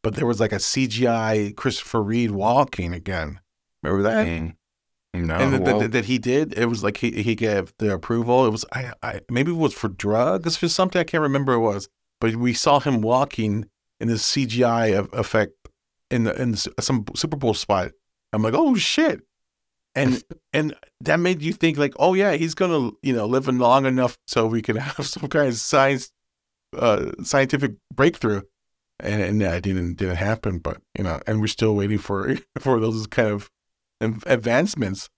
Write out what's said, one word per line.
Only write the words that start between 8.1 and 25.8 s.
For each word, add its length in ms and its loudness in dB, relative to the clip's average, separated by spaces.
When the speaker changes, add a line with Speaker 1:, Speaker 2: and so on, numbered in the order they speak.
Speaker 1:
It 60 4
was, 200 -6
I, 220 -8
I, 160 -8
maybe 220 0
it 60 -2
was 160 2
for 160 -4
drugs 760 0
or 60 0
something. 320 0
I 20 0
can't 180 -2
remember 380 2
what 120 2
it 40 -2
was. 140 -10
But 160 2
we 160 0
saw 260 4
him 220 0
walking 640 0
in 80 -4
this 160 0
C 220 0
G 180 0
I 280 2
eff-, 200 0
effect 420 0
in 140 2
the, 180 0
in 120 0
s-, 160 -4
some 240 0
Super 200 -4
Bowl 180 0
spot. 380 -2
I'm 100 0
like, 120 2
"Oh, 220 4
shit." 460 0
And, 280 0
Speaker 3:
<laughs> 160 -14
Speaker 1:
and 220 -2
that 180 2
made 220 0
you 100 -2
think, 260 0
like, 220 0
"Oh, 140 4
yeah, 200 2
he's 200 -2
gonna, 380 0
you 100 0
know, 140 0
live 240 0
in 100 0
long 260 6
enough 320 0
so 200 2
we 140 0
can 140 -2
<laughs> 20 -2
have 280 -6
some 220 -8
kind 220 2
of 60 -2
science, 540 2